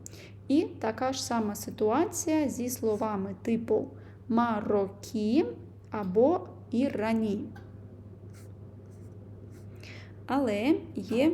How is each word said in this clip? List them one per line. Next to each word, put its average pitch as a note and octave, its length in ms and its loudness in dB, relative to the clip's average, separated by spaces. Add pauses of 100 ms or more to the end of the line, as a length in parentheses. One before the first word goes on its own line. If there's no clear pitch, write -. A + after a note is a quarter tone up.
(480)
І D4 140 6
така C4 500 0
ж C4 120 -4
сама G#3+ 300 0
ситуація D4 920 2
зі A#3+ 200 -2
словами G#3 760 0
типу A3+ 460 2 (400)
марокі A3 1160 2 (460)
або A3 580 4 (220)
ірані. A3 760 2 (2750)
Але B3 480 4 (220)
є A3+ 380 4